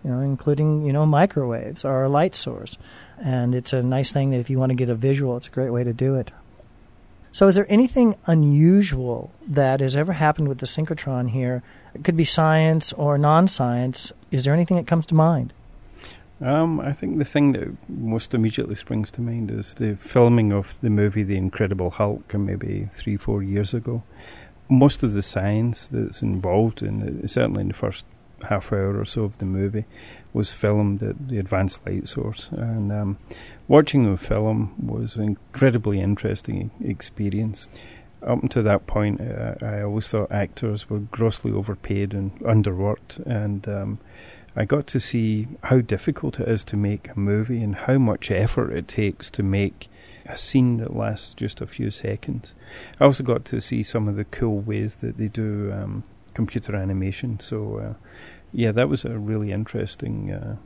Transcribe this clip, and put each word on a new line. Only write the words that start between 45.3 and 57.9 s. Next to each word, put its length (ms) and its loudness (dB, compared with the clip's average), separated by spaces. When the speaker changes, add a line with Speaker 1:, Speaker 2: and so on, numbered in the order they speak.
Speaker 2:
how 180 4
difficult 580 -4
it 100 -2
is 160 0
to 120 -6
make 320 -2
a 100 -10
movie 440 0
and 120 -4
how 240 2
much 320 0
effort 420 0
it 140 -4
takes 440 -4
to 120 -4
make 460 -2
a 100 -12
scene 400 2
that 180 -6
lasts 400 -4
just 260 -8
a 60 -6
few 240 -6
seconds. 640 -8
I 40 10
also 200 6
got 220 0
to 140 -4
see 220 -4
some 260 -2
of 80 -2
the 80 -4
cool 360 -2
ways 360 -4
that 220 -8
they 100 -4
do, 440 -4
um, 320 -8
computer 420 -4
animation. 640 -4
So, 380 -8
uh, 160 -8